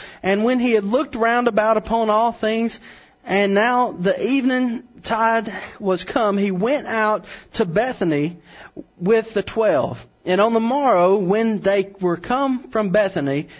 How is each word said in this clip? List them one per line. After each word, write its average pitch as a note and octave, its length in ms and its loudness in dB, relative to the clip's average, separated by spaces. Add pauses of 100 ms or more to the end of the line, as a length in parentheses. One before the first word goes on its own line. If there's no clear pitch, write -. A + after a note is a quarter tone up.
(220)
and G3+ 240 0
when B3+ 140 2
he A#3+ 120 2
had G#3+ 140 2
looked B3 300 -2
round A#3 340 0
about G#3+ 260 2
upon A3 340 0
all A3 220 2
things, A3+ 480 -2 (460)
and G3 280 2
now A#3 380 2
the F#3 340 -2
evening B3+ 580 0 (180)
tide A3+ 500 0 (300)
was F#3 240 -2
come, G#3 320 0
he G3 140 0
went A3 360 -2
out G#3+ 380 -2 (280)
to A3 120 0
Bethany F3 720 -2 (600)
with A3 360 0
the G3 100 -2
twelve. D#3+ 640 -2 (180)
And F3+ 160 0
on A3+ 140 4
the A3+ 80 2
morrow, A3+ 560 4
when G#3+ 420 0
they G3 400 0
were F3 160 0
come B3+ 540 -2
from G#3 220 -2
Bethany, E3+ 580 0 (100)